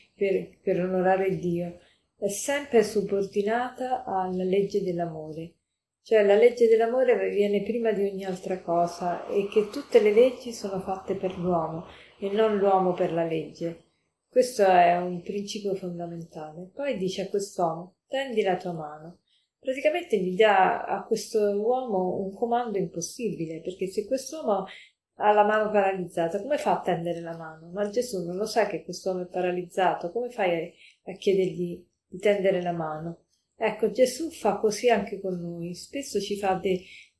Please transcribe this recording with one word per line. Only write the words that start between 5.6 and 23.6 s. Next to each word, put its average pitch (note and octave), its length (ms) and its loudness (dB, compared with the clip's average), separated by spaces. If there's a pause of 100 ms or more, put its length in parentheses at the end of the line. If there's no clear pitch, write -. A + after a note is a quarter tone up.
Cioè A3 180 6
la C#4+ 120 8
legge G#4+ 320 8
dell'amore A3+ 640 4
viene G3+ 340 2
prima A3+ 300 0
di G3 100 0
ogni G3 220 -4
altra F#3 360 -6
cosa E3+ 680 -2
e G3+ 200 0
che G#3 220 2
tutte C4+ 320 2
le G#3 120 4
leggi B3 380 2
sono F#3+ 300 -8
fatte F#3+ 340 -6
per F#3 220 -6
l'uomo E3+ 480 -2 (340)
e G3 100 -6
non G#3+ 280 2
l'uomo F#3+ 360 4
per F3 200 0
la E3 120 0
legge. E3 640 -6 (380)
Questo B3 360 2
è F3 320 8
un F3+ 240 -4
principio G3+ 540 -6
fondamentale. E3+ 960 -12
Poi C4+ 240 -4
dice F#3+ 240 -2
a F#3 80 -6
quest'uomo: F3+ 800 -4
"Tendi C4 340 -2
la F#3+ 160 2
tua F3+ 160 -6
mano." D#3 460 -12 (420)
Praticamente D4+ 580 0
gli F3+ 160 0
dà G3 480 6
a G3 220 -4
questo A3 340 -2
uomo G#3 800 0
un G3 140 -6
comando A#3 440 -2
impossibile, E3 840 -4